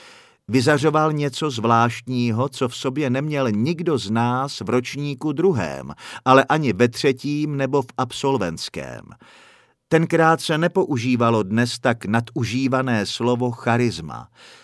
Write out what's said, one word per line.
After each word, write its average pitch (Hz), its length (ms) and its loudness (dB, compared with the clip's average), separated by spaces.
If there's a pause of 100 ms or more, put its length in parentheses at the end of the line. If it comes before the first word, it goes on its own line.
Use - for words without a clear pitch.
(480)
Vyzařoval 151 640 2
něco 147 380 -2
zvláštního, 117 1000 0
co 127 200 -2
v - 80 -8
sobě 135 340 -2
neměl 139 400 0
nikdo 143 480 0
z 95 120 -6
nás 120 500 -2
v 95 80 -6
ročníku 143 640 -4
druhém, 87 600 0 (320)
ale 131 200 8
ani 147 280 2
ve 120 160 4
třetím 147 680 -2
nebo 135 260 0
v 117 40 -6 (120)
absolventském. 85 1040 -4 (880)
Tenkrát 160 520 4
se 156 180 -2
nepoužívalo 123 840 2
dnes 113 360 -2
tak 117 280 -2
nadužívané 117 1000 0
slovo 120 440 0
charisma. 110 800 -2 (360)